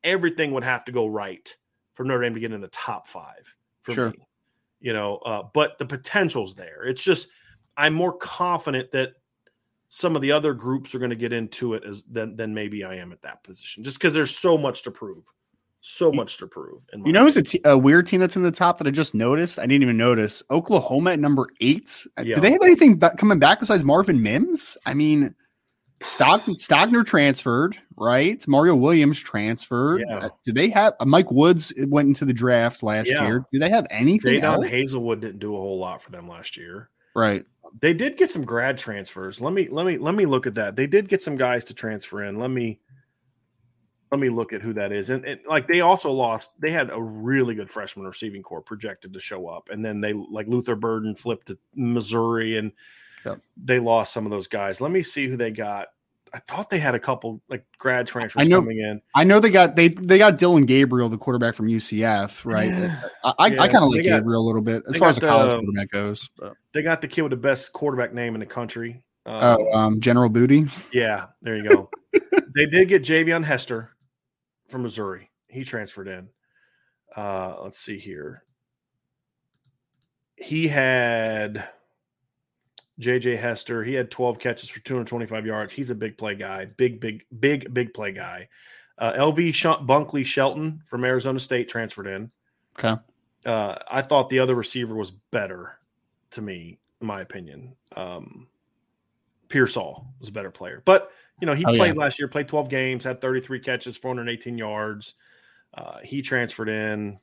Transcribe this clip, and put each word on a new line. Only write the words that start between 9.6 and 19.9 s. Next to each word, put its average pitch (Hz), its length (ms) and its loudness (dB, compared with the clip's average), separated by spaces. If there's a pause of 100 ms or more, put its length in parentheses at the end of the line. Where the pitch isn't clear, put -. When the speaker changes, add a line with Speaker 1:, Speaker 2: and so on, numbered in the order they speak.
Speaker 1:
some 170 260 -4
of 143 60 -2
the 139 100 0
other 147 220 2
groups 131 420 -6
are 123 40 -8
gonna 123 140 -4
get 117 200 -6
into 117 400 -6
it 110 100 -8
as, 101 260 -16
than, 110 280 -8
than 110 160 -8
maybe 104 320 -8
I 92 100 -12
am 90 160 -16
at 82 120 -20
that - 200 -18
position, - 400 -20
just 135 160 -12
'cause 160 140 2
there's 147 220 0
so 170 220 2
much 135 260 -4
to 117 80 -12
prove. - 340 -16 (600)
So 165 260 2
Speaker 2:
You 139 40 -2
Speaker 1:
much 113 220 -4
to - 100 -14
prove, - 340 -18 (120)
in 104 80 -14
Speaker 2:
you 98 60 0
Speaker 1:
my 160 40 4
Speaker 2:
know 208 140 8
who's 302 100 8
a - 60 6
Speaker 1:
opinion. - 220 -2
Speaker 2:
te-, 147 60 8
a 139 80 10
weird 156 300 8
team 185 140 2
that's 185 160 2
in 185 40 0
the 175 100 2
top 175 260 2
that 151 100 -4
I 139 40 0
just 147 220 -2
noticed? 143 460 0
I - 40 -6
didn't 139 200 4
even 120 140 2